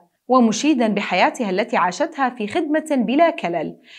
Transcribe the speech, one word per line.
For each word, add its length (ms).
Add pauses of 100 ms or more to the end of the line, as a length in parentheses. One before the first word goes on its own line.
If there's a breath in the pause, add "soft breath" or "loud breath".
(280)
ومشيدا 600
بحياتها 640
التي 260
عاشتها 520
في 180
خدمة 440
بلا 400
كلل 460 (220 loud breath)